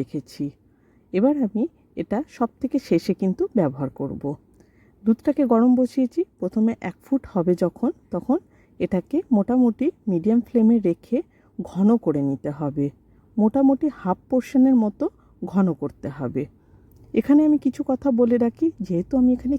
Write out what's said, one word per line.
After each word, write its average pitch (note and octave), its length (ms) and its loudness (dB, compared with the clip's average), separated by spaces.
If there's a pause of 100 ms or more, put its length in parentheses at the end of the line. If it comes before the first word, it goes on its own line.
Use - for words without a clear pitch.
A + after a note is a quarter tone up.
রেখেছি। - 420 -10 (680)
এবার A#3+ 220 2 (120)
আমি G#3+ 160 -4 (380)
এটা G3+ 160 -4 (180)
সব A#3 140 -4 (120)
থেকে C4+ 160 -2 (100)
শেষে F3+ 340 0
কিন্তু F#3+ 220 -2 (140)
ব্যবহার C#3 340 -2 (100)
করব। C#3 240 -8 (760)
দুধটাকে B3 400 0 (100)
গরম A#3 260 4
বসিয়েছি, B3+ 420 -2 (180)
প্রথমে A3 320 0 (180)
এক F3+ 60 -10 (100)
ফুট C4+ 180 -2 (100)
হবে F3+ 200 0 (100)
যখন, A3+ 280 -2 (220)
তখন A3 240 -2 (420)
এটাকে F3+ 380 -2 (200)
মোটামুটি A#3+ 480 0 (260)
মিডিয়াম G3 360 2
ফ্লেমে A#3 300 4 (100)
রেখে E3+ 300 -2 (420)
ঘন F#3 300 0 (160)
করে D3 240 0
নিতে C#3 200 -6 (100)
হবে, C#3+ 260 -4 (520)
মোটামুটি C4+ 500 2 (120)
হাফ F#3 280 -4
পোর্শনের C4 560 2
মতো G#3+ 220 -4 (360)
ঘন F#3+ 260 0 (140)
করতে - 260 -8 (100)
হবে। C3+ 260 -6 (720)
এখানে C#4+ 340 4
আমি D4+ 180 4
কিছু C4+ 240 -4
কথা C4+ 200 -2 (100)
বলে A#3+ 260 4
রাখি, A#3 220 -2 (180)
যেহেতু F3+ 360 -4
আমি B3 160 4
এখানে B3+ 220 -4